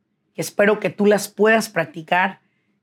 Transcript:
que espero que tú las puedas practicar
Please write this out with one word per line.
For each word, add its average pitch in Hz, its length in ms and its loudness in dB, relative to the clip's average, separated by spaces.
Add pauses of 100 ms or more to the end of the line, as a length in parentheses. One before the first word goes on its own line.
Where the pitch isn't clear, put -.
(340)
que - 80 -10
espero 208 380 0
que 190 100 -4
tú 202 160 -4
las 202 240 0
puedas 220 400 2
practicar 175 720 -4 (420)